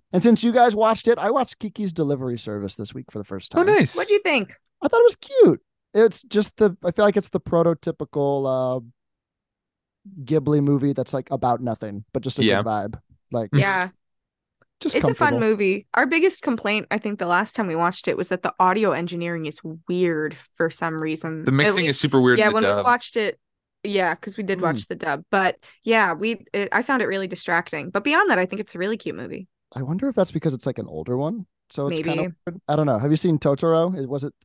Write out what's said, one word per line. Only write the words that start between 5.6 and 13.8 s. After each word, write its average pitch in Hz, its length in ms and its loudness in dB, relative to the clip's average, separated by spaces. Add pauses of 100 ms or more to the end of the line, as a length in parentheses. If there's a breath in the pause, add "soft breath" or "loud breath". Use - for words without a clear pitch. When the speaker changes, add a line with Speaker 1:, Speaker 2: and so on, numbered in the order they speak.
Speaker 1:
It's 214 300 4
just 208 340 -2
the, 202 260 4
I 175 80 -2
feel 208 140 2
like 202 120 4
it's 196 120 -2
the 185 100 -2
prototypical, 143 1400 0
uh, - 20 -6 (1400)
Ghibli 147 400 2
movie 143 300 2
that's, 131 200 -6
like, 131 180 -6
about 123 300 0
nothing, 107 520 -6
but 120 100 -4
just 131 160 -6
a 123 40 2
Speaker 2:
Yeah. 101 140 4
Speaker 1:
good 101 100 -2
vibe. 107 320 -4 (320)
Like, 113 220 -4
Speaker 3:
Yeah. 185 360 0 (880)